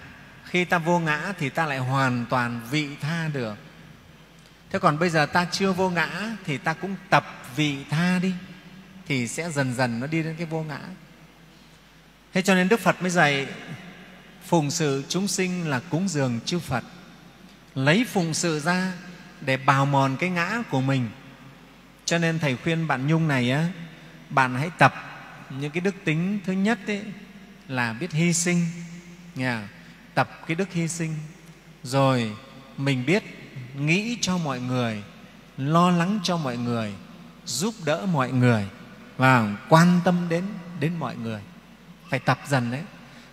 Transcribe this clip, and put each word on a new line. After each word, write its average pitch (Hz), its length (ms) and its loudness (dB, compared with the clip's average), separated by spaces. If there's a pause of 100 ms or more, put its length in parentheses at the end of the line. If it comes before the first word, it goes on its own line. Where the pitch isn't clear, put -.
(460)
khi 180 200 0
ta 180 120 2
vô 170 220 2
ngã 160 400 -2
thì 135 100 0
ta 165 160 0
lại 139 120 -2
hoàn 127 520 0
toàn 120 320 0 (100)
vị 147 180 0 (120)
tha 160 320 -2
được. 113 220 -4 (1160)
Thế 196 80 -2
còn 151 200 4
bây 180 100 4
giờ 156 160 4
ta 175 260 2
chưa 196 200 2
vô 185 180 2
ngã 165 200 0 (360)
thì 143 120 -4
ta 160 160 -2
cũng 190 220 -6 (140)
tập - 340 2 (120)
vị 147 220 0 (120)
tha 180 300 2
đi, 185 140 0 (760)
thì 127 200 0
sẽ 165 220 -6
dần 139 240 0
dần 120 260 0
nó 135 80 -4
đi 160 160 0
đến 160 140 -6
cái 170 80 -6
vô 160 180 -4
ngã. 143 160 -8 (1500)
Thế 185 80 2
cho 190 140 6
nên 185 140 4
Đức 233 100 4
Phật 170 220 2
mới 180 100 0
dạy, 143 360 4 (1000)
"Phụng 151 240 2
sự 139 380 0
chúng 190 180 0
sinh 180 420 -2
là 143 100 0 (100)
cúng 185 180 0
dường 131 380 0
chư 175 140 -2
Phật. 127 240 -4 (920)
Lấy 156 380 4
phụng 165 200 0
sự 156 260 0
ra 180 340 0 (480)
để 131 160 0
bào 139 280 4
mòn 135 340 2
cái 180 100 -2
ngã 185 400 -2
của 131 120 0
mình." 131 280 0 (960)
Cho 170 120 2
nên 165 220 0
Thầy 139 160 0
khuyên 165 320 -2
bạn 135 200 0
Nhung 160 200 4
này 127 240 2
á, 160 160 2 (640)
bạn 131 260 2
hãy 156 220 -2
tập 135 160 8 (560)
những 143 220 -6
cái 175 100 -4
đức 190 220 -2
tính. 175 420 0
Thứ 190 80 -2
nhất 196 340 2
ấy, 202 140 -4 (680)
là 123 260 0
biết 147 180 -6
hy 170 220 4
sinh, 175 320 2 (680)
nghe 127 200 -2
không? 104 120 -8 (460)
Tập - 340 -2
cái 160 80 -4
đức 190 180 -4
hy 165 140 -2
sinh. 160 280 -6 (680)
Rồi 127 480 2 (460)
mình 135 280 0
biết 185 180 2 (560)
nghĩ 202 420 0
cho 185 160 0
mọi 139 220 -2
người, 123 440 -2 (540)
lo 165 340 4
lắng 180 320 2
cho 175 140 0
mọi 127 200 -2
người, 117 360 -2 (520)
giúp 170 280 -2 (120)
đỡ 160 260 0
mọi 131 200 2
người 120 340 4 (520)
và 120 380 6 (140)
quan 175 340 8
tâm 175 260 2
đến, 170 140 -2 (360)
đến 156 200 0
mọi 117 160 -6
người. 113 260 -6 (680)
Phải 135 100 0
tập 131 280 0
dần 123 240 0
đấy. 139 100 -6 (520)